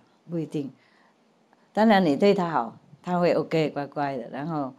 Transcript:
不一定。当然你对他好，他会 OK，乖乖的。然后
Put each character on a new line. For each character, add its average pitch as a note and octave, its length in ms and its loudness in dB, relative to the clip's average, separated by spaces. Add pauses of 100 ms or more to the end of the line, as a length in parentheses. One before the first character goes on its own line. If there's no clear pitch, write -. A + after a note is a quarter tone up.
(300)
不 E3+ 80 -6
一 D#3 80 -4
定。 C#3 260 -8 (1000)
当 G#3+ 120 4
然 G3+ 160 6
你 E3 140 2
对 G3+ 160 6
他 F#3 160 -2
好， B2+ 300 -4 (240)
他 F3+ 160 -2
会 F3 140 4
OK， D3+ 380 0
乖 C#3+ 160 -6
乖 C#3 300 -6
的。 A#2+ 140 -10
然 C3+ 160 -10
后 D3 320 -6